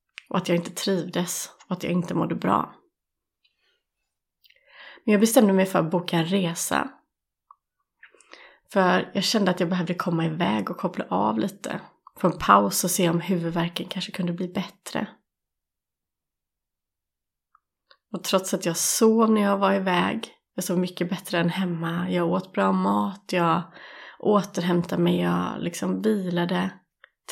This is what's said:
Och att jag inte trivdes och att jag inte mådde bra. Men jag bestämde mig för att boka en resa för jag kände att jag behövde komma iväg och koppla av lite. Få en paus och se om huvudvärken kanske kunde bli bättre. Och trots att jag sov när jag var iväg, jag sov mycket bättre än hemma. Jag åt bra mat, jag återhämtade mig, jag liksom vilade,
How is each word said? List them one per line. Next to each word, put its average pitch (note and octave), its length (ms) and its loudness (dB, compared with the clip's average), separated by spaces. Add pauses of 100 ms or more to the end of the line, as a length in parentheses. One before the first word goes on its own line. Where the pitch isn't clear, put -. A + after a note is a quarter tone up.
(340)
Och G3 40 2
att F3+ 100 -4
jag F3 100 2
inte F3 120 -4
trivdes F3+ 800 -4 (160)
och - 60 -6
att F3 100 -6
jag E3+ 100 -4
inte F3 220 -2
mådde E3+ 200 0
bra. - 400 -2 (2250)
Men G#3+ 80 2
jag G3+ 80 6
bestämde A3 320 6
mig F#3+ 140 4
för F#3+ 120 0
att E3 120 2
boka F3 260 0
en E3 80 4
resa E3+ 640 -2 (1900)
för F#3 400 4
jag G3 100 0
kände G3+ 260 2
att F3+ 100 -2
jag E3+ 80 2
behövde F3+ 260 -2
komma E3 300 0
iväg F3+ 460 -2
och - 60 -8
koppla - 320 -6
av G#3 300 0
lite. - 420 -4 (360)
Få - 100 0
en D#3 120 2
paus G3 460 2
och F3+ 60 0
se F3 200 2
om E3+ 100 2
huvudvärken E3+ 680 -4
kanske - 240 -8
kunde F3 200 -4
bli F3 160 -4
bättre. - 600 -6 (3000)
Och F#3+ 120 -8
trots F#3+ 300 0
att F3 120 -4
jag E3 100 -2
sov A3 540 4
när G#3+ 120 4
jag G3+ 160 2
var G3 160 2
iväg, F#3+ 540 0 (260)
jag F#3 100 -6
sov F3+ 140 0
mycket F3+ 320 -2
bättre F3+ 280 -4
än E3+ 100 2
hemma. F3 600 -2
Jag F3 180 0
åt F#3 240 -2
bra G3 200 2
mat, G3 600 0
jag E3+ 300 2 (560)
återhämtade F3+ 840 0
mig, F3 180 2
jag F3+ 400 -2
liksom F#3 420 -4
vilade, F#3 680 0 (600)